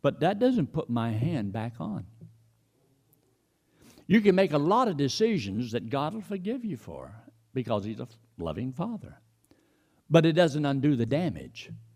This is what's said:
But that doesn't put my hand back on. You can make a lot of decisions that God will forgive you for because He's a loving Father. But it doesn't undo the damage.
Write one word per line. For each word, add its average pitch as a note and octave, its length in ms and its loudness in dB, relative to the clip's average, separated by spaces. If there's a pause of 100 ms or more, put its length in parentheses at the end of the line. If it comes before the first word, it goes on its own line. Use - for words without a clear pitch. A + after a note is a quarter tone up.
But C3+ 180 0
that F#3+ 180 2
doesn't A#3+ 300 2
put - 200 -6
my A#2 220 -2
hand A2 420 -2
back A2+ 300 -8
on. F#2 240 -8 (2000)
You G#3+ 160 6
can G3 140 6
make F#3 160 4
a D3 80 2
lot A3 280 4
of E3+ 100 -2
decisions B2 760 0
that A2+ 180 -6
God C#3+ 240 -2
will A3 80 -10
forgive G3+ 420 -6
you F3+ 140 -6
for D2+ 460 -16 (320)
because A2 300 -2
He's A2 140 -8
a A#2+ 80 -10 (300)
loving E2+ 340 -4
Father. G3+ 480 -8 (880)
But D#3+ 200 6
it E3 60 4
doesn't D#3 300 4
undo C#3 320 2
the A#2 120 0
damage. A2+ 640 -4 (240)